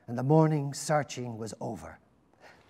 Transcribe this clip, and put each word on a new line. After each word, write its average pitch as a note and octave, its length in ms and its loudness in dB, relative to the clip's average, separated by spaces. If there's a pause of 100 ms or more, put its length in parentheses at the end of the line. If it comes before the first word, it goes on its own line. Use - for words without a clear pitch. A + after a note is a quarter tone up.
and A#2+ 100 -6
the B2 60 -2
morning D3+ 500 4
searching C3 640 -4
was G#2+ 220 -8
over. F#2 400 -10 (720)